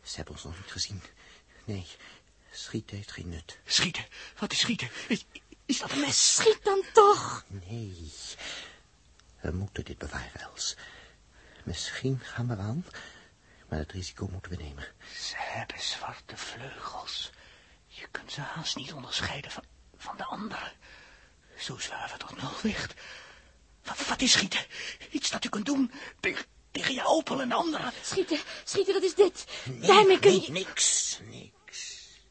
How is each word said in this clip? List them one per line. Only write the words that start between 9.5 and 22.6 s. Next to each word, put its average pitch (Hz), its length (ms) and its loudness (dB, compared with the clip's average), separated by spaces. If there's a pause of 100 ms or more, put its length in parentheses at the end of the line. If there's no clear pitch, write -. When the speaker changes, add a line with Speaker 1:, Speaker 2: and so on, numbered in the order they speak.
Speaker 1:
moeten 92 320 -4
dit - 140 -12
bewaren, - 420 -10
Els. - 360 -8 (880)
Misschien 127 580 -2
gaan 120 260 -4
we 123 60 0
eraan, 110 320 -4 (840)
maar 78 100 -2
dat 76 120 -4
risico - 380 -8
moeten 90 220 -10
we 87 120 -8
nemen. 71 240 -12 (340)
Speaker 2:
Ze - 160 -8
hebben - 440 -6
zwarte - 560 -8
vleugels. - 960 -10 (560)
Je - 240 -18
kunt - 220 -10
ze - 80 -8
haast - 360 -6
niet 135 160 -10
onderscheiden - 580 -6
van, - 120 -12 (340)
van - 200 -10
de - 80 -8
andere. - 480 -8 (840)
Zo 123 200 -8
zwerven - 400 -8
tot - 240 -12
nul 135 80 -6 (120)